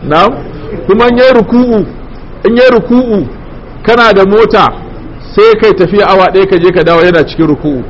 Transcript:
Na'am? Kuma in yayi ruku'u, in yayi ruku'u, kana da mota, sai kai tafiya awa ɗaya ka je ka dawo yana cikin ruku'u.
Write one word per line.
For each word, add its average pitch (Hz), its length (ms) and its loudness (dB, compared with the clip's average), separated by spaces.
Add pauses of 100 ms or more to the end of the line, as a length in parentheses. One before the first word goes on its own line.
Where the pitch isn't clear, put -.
Na'am? 180 260 0 (540)
Kuma 220 200 2
in 240 100 0
yayi 262 160 4
ruku'u, 233 520 2 (600)
in 226 120 0
yayi 254 140 4
ruku'u, 233 560 0 (560)
kana 226 300 2
da 190 120 4
mota, 208 420 2 (680)
sai 214 260 6
kai 220 120 4
tafiya 185 360 0
awa 185 240 2
ɗaya 190 160 2
ka 190 80 0
je 175 140 2
ka 175 120 0
dawo 165 180 2
yana 170 220 2
cikin 160 240 -2
ruku'u. 143 420 -4